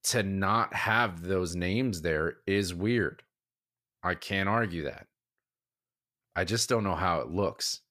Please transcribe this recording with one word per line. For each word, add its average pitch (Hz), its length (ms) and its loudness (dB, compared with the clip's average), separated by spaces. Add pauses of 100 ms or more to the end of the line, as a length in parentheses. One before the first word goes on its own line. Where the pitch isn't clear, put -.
To 113 180 2
not 98 500 2
have 107 480 2
those 90 340 0
names 92 460 0
there 78 360 0 (100)
is 98 260 2
weird. 98 480 0 (800)
I 90 140 0
can't 98 340 -2
argue 101 360 0
that. - 220 -8 (1300)
I 92 100 0
just 113 240 -2
don't 113 160 2
know 92 100 2
how 85 240 2
it 60 100 -4
looks. 87 600 -2